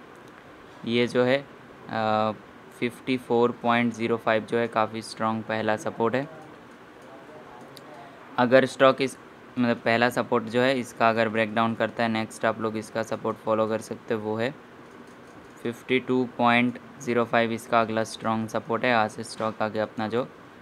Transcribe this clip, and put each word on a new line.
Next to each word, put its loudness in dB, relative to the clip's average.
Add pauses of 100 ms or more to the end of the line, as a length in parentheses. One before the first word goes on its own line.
(880)
ये 2
जो 2
है, 4
अ, -2 (480)
फिफ्टी -2
फ़ोर 2
पॉइंट 2
ज़ीरो -2
फ़ाइव 0
जो -2
है 0
काफ़ी -2
strong -4
पहला -2
support -2
है। -4 (2000)
अगर 6
stock 4
इस, -4 (340)
मतलब 0
पहला 2
support 0
जो 0
है 2
इसका 0
अगर 2
breakdown 0
करता -2
है, 0
next -4
आप 0
लोग -2
इसका -6
support -4
follow 0
कर -2
सकते -8
हो, -2
वो -4
है -2 (1120)
फिफ्टी -2
टू 0 (140)
पॉइंट 4 (240)
ज़ीरो 2
फ़ाइव, 2
इसका 2
अगला 0
strong -2
support -2
है। 2
यहाँ 4
से -10
स्टॉक -6
आगे -2
अपना -4
जो -2 (340)